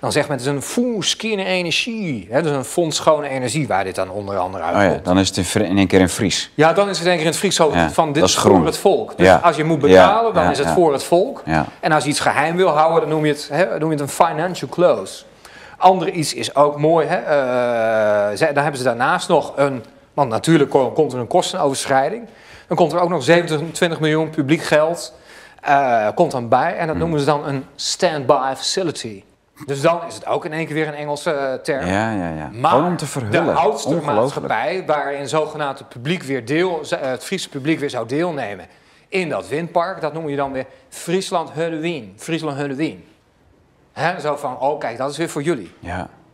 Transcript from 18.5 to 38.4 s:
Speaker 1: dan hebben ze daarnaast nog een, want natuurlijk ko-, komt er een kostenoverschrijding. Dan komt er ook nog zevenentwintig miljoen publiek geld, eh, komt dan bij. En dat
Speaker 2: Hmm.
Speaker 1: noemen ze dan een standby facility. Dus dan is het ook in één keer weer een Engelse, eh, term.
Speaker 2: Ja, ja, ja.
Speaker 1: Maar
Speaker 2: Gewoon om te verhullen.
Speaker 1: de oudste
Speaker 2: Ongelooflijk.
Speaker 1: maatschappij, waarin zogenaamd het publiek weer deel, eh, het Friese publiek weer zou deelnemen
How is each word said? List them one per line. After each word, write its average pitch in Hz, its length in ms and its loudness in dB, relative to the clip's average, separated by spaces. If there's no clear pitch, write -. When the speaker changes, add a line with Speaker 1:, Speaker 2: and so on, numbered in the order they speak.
Speaker 1:
dan 143 100 2
hebben 147 180 -2
ze 127 40 -6
daarnaast 131 440 0
nog 180 280 2
een, 139 280 0
want 139 160 0
natuurlijk 143 400 2
ko-, 131 200 4
komt 143 220 0
er 127 60 -4
een 120 80 -4
kostenoverschrijding. 160 1040 0
Dan 170 100 -2
komt 156 160 2
er 175 80 0
ook 180 80 2
nog 170 140 -2
zevenentwintig 160 800 0
miljoen 156 300 0
publiek 147 320 0
geld, 160 520 0
eh, 123 520 2
komt 165 160 2
dan 123 180 -4
bij. 135 280 2
En - 40 -8
dat 170 80 -2
Speaker 2:
Hmm. 156 100 -4
Speaker 1:
noemen 165 220 -2
ze 143 60 0
dan 151 200 0
een 139 180 -4
standby 135 800 0
facility. 123 680 -6
Dus 139 140 -4
dan 165 280 2
is - 60 -14
het - 120 -14
ook 135 180 -2
in 156 80 -8
één 160 140 -4
keer 147 80 -8
weer 156 140 0
een 151 60 -8
Engelse, 147 360 -6
eh, 139 240 -2
term. 139 320 -4
Speaker 2:
Ja, 104 260 0
ja, 90 160 -4
ja. 78 240 -8
Speaker 1:
Maar 123 180 0
Speaker 2:
Gewoon 143 160 4
om 180 100 -2
te 151 100 -6
verhullen. 143 380 -2
Speaker 1:
de 120 160 0
oudste 214 280 0
Speaker 2:
Ongelooflijk. 147 280 -2
Speaker 1:
maatschappij, 151 380 -2
waarin 143 420 -4
zogenaamd 151 500 -4
het - 100 -20
publiek 147 340 -6
weer 127 220 -6
deel, 160 360 0
eh, 170 100 -2
het 131 240 -4
Friese - 240 -6
publiek 147 300 -2
weer 135 120 -4
zou 117 180 -6
deelnemen 127 580 -4